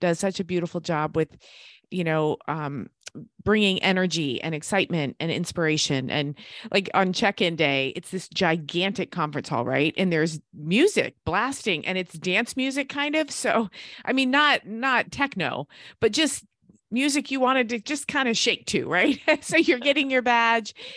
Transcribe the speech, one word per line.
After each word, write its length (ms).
does 180
such 220
a 20
beautiful 380
job 340
with, 140
you 140
know, 320
um, 400
bringing 400
energy 580
and 140
excitement 640
and 100
inspiration. 800
And, 240
like, 220
on 180
check-in 460
day, 360
it's 160
this 200
gigantic 840
conference 380
hall, 160
right? 320
And 160
there's 260
music 720
blasting, 600
and 120
it's 160
dance 420
music 320
kind 300
of. 120
So, 400
I 80
mean, 180
not, 340
not 460
techno, 560
but 140
just 320
music 420
you 100
wanted 280
to 100
just 280
kind 220
of 80
shake 300
to, 200
right? 320
<laughs> 100
So 160
you're 220
getting 300
your 120
badge 520